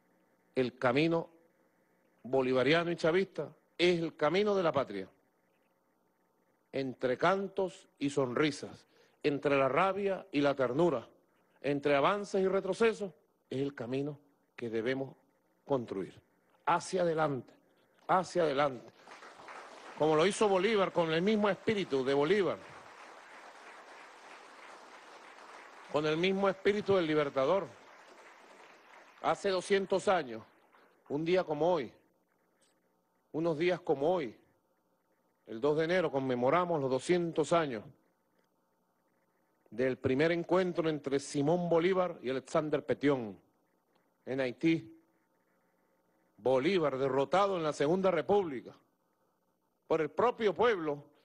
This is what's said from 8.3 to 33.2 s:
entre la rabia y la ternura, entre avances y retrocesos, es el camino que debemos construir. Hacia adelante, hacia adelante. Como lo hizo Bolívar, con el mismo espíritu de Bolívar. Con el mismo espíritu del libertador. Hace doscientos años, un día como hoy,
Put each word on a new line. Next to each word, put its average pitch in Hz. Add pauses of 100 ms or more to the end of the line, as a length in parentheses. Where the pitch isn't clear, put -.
entre 143
la 135
rabia 190
y 143
la 143
ternura, 135 (520)
entre 143
avances 196
y 190
retrocesos, 190 (380)
es 131
el 143
camino 139 (380)
que 117
debemos 131 (500)
construir. 107 (460)
Hacia 175
adelante, 156 (560)
hacia 175
adelante. 139 (1080)
Como 156
lo 160
hizo 208
Bolívar, 190
con 165
el 165
mismo 208
espíritu 185
de 139
Bolívar. 151 (3250)
Con 147
el 156
mismo 190
espíritu 202
del 175
libertador. 151 (1500)
Hace 165
doscientos 190
años, 131 (640)
un 147
día 180
como 156
hoy, 131 (1400)